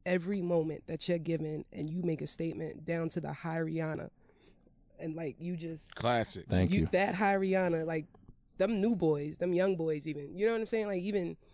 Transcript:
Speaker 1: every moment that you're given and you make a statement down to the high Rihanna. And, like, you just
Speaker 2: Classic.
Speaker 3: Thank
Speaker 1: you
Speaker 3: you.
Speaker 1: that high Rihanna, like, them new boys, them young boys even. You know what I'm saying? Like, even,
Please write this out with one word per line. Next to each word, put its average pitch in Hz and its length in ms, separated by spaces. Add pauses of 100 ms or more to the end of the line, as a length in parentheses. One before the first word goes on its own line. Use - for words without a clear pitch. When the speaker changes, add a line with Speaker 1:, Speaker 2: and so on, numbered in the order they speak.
Speaker 1:
every 180 360
moment 160 460
that 160 200
you're 175 120
given 156 520
and 156 200
you 175 100
make 160 220
a 147 40
statement 160 580
down 165 240
to 165 120
the 147 120
high 165 260
Rihanna. 160 500 (920)
And, 160 160
like, 160 220
you 175 200
just 160 360
Speaker 2:
Classic. 117 540
Speaker 3:
Thank 92 240
Speaker 1:
you 190 100
Speaker 3:
you. - 120
Speaker 1:
that 190 200
high 196 220
Rihanna, 185 500
like, 160 200 (540)
them 202 200
new 220 160
boys, 156 440
them 180 120
young 185 240
boys 156 300
even. 147 320
You 208 80
know 226 80
what 226 80
I'm 220 60
saying? 220 180
Like, 190 160
even, 185 340 (180)